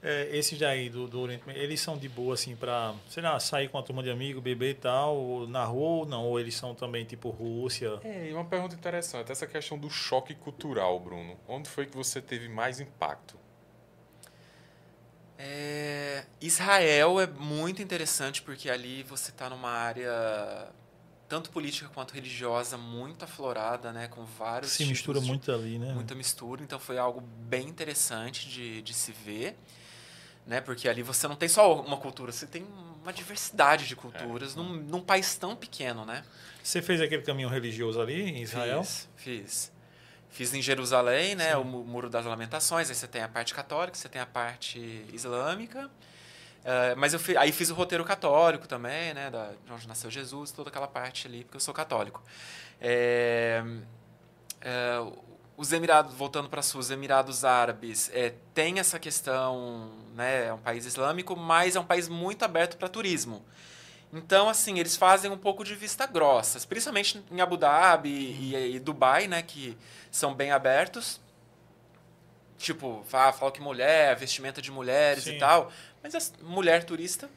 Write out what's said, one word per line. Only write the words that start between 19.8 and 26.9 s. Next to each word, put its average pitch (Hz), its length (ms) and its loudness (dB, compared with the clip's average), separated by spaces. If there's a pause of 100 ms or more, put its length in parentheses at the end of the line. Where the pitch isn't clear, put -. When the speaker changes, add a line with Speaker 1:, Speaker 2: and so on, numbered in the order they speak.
Speaker 3:
tanto 160 220 -6
política 147 440 -8
quanto 131 180 -10
religiosa 123 640 -4
muito 123 480 -10
aflorada, 120 680 -4
né? 117 160 -8
Com 117 160 -14
vários 117 480 -6
Speaker 1:
Se - 60 -2
Speaker 3:
tipos 147 120 0
Speaker 1:
mistura 135 300 -2
Speaker 3:
de 127 80 -2
Speaker 1:
muito 135 240 -2
ali, 113 260 -4
né? 127 140 -6
Speaker 3:
muita 120 220 -8
mistura, 127 480 -6
então 139 180 -10
foi 127 180 -6